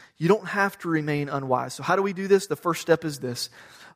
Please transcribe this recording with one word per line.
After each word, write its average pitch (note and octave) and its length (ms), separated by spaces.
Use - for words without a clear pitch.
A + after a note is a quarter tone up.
You D#3+ 100
don't F#3 220
have G3 300
to F3 100
remain D3 380
unwise. C3 460
So - 80
how E3+ 140
do G3 80
we G3 100
do F#3+ 140
this? F#3+ 180
The D3 100
first E3 260
step D#3+ 220
is D3 140
this. B2+ 320